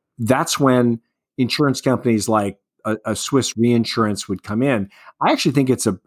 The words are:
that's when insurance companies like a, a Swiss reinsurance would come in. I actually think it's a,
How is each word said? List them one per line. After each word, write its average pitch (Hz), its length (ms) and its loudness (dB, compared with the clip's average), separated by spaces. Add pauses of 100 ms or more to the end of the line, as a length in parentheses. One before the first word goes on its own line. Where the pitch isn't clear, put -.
(180)
that's 131 420 0
when 123 400 2 (380)
insurance 131 440 0
companies 117 460 0
like 104 300 0 (280)
a, 110 200 -2
a 110 100 -2
Swiss - 400 0
reinsurance 113 720 0
would 98 140 -6
come 110 220 -4
in. 113 260 -2 (320)
I 151 100 2
actually 208 200 0
think 131 180 2
it's 120 160 0
a, 98 220 -2